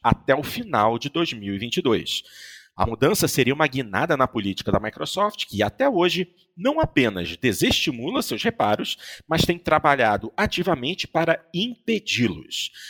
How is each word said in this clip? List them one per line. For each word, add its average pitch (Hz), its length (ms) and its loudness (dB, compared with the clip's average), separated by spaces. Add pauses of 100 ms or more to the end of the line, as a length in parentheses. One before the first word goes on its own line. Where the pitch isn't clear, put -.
até 120 320 2
o 143 80 2
final 117 560 0
de 147 100 -8
dois 165 240 -2
mil 101 220 -6
e 98 40 -4
vinte 117 200 -4
e - 20 0
dois. 113 420 0 (540)
A 92 80 2
mudança 139 420 2
seria 131 280 2
uma 156 120 2
guinada 131 520 -2
na 131 100 2
política 98 420 -4
da 98 80 2
Microsoft, 185 680 -4
que 104 160 -2
até 247 260 0
hoje 175 400 2 (260)
não 269 240 0
apenas 95 600 0
desestimula 135 840 0
seus - 220 -6
reparos, - 560 0 (280)
mas 160 200 2
tem 175 120 0
trabalhado 131 800 2
ativamente 175 720 -2
para 165 340 0 (120)
impedi-los. 170 1160 -2 (200)